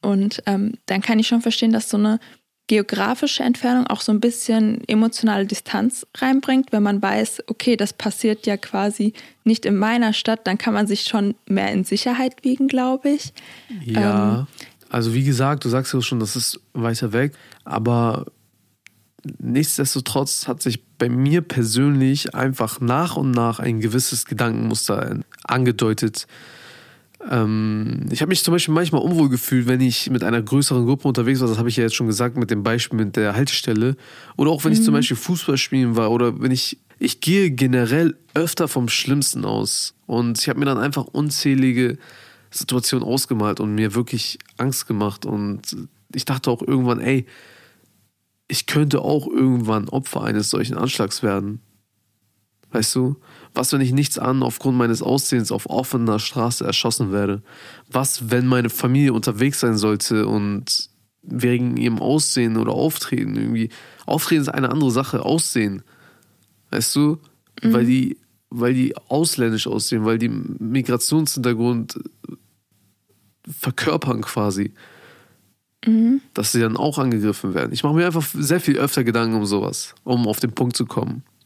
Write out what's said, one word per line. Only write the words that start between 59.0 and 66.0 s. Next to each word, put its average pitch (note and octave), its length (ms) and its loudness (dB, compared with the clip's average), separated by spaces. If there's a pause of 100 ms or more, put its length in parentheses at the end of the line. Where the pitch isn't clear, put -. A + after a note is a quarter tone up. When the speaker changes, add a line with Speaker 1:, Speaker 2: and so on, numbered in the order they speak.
Speaker 2:
unterwegs A#2+ 440 0
sein A#2 180 2
sollte G#2+ 520 0
und G#2 600 -2 (320)
wegen B2 540 0
ihrem A#2 220 0
Aussehen B2 580 0
oder A2 140 0
Auftreten B2 640 -2
irgendwie, A2+ 360 -2 (340)
Auftreten D#3 380 0
ist C3+ 60 -4
eine C3+ 220 -2
andere C#3+ 220 2
Sache, C3 320 -2
Aussehen, A2+ 580 -2 (880)